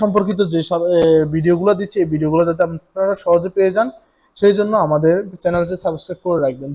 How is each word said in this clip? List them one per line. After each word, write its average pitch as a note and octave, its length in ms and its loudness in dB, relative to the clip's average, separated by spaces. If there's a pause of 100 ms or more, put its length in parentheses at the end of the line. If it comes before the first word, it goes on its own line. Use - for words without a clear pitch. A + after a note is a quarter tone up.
সম্পর্কিত G3+ 380 0 (120)
যে E3 120 0
সব, E3+ 240 -2
এ, F3 120 4 (340)
ভিডিওগুলো E3+ 400 2
দিচ্ছি, G3 260 -6
এই E3+ 140 2
ভিডিওগুলো D#3 320 2
যাতে E3 180 -2
আপনারা F#3+ 600 -4
সহজে E3+ 260 2
পেয়ে F#3+ 260 0
যান, A3+ 140 0 (480)
সেই G3+ 160 4
জন্য G#3 240 -2
আমাদের E3 380 2 (240)
চ্যানেলটি F3 440 -2
সাবস্ক্রাইব E3 400 -6
করে F3 180 0
রাখবেন। C3+ 340 -4